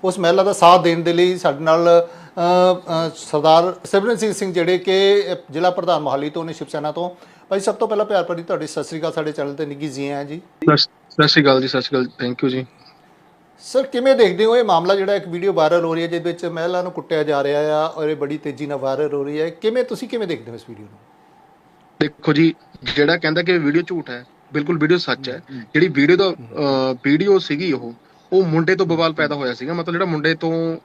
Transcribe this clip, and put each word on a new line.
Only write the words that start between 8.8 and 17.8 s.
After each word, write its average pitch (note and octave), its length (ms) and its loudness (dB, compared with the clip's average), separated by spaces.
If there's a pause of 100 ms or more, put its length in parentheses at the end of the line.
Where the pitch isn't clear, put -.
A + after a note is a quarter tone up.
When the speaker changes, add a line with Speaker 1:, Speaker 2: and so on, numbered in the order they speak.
Speaker 1:
ਸ੍ਰੀ D#3+ 160 -10
ਅਕਾਲ, D#3+ 120 -4
ਸਾਡੇ D#3 200 -4
ਚੈਨਲ C#3+ 220 -6
ਤੇ D3+ 120 -6
ਨਿੱਘੀ C#3+ 220 -10
ਜੀ C#3 200 -8
ਆਇਆਂ C#3+ 180 -8
ਜੀ। D3 120 -14
Speaker 2:
ਸਤਿ, D3+ 400 0 (320)
ਸਤਿ D3+ 180 0
ਸ੍ਰੀ D3 160 2
ਅਕਾਲ C3+ 180 4
ਜੀ, C3 60 -4
ਸਤਿ B2+ 140 -2
ਸ੍ਰੀ C3+ 160 -4
ਅਕਾਲ, B2+ 280 -6
thank B2 180 -6
you C3 80 0
ਜੀ। B2+ 140 -6 (920)
Speaker 1:
ਸਰ, - 240 -2
ਕਿਵੇਂ C4+ 320 2
ਦੇਖਦੇ G3+ 300 4
ਹੋ A#3 120 4
ਇਹ B3 60 4
ਮਾਮਲਾ F3+ 320 2
ਜਿਹੜਾ G3 200 0
ਇੱਕ G3 120 -4
ਵੀਡੀਓ F3 260 -2
ਵਾਇਰਲ E3 320 2
ਹੋ E3 100 -2
ਰਹੀ E3+ 80 -2
ਹੈ, E3+ 40 -4
ਜਿਹਦੇ E3+ 220 -4
ਵਿੱਚ E3+ 160 -8
ਮਹਿਲਾ F3 360 -4
ਨੂੰ F3+ 100 -6
ਕੁੱਟਿਆ D#3 320 -4
ਜਾ C#3+ 200 0
ਰਿਹਾ D3+ 400 0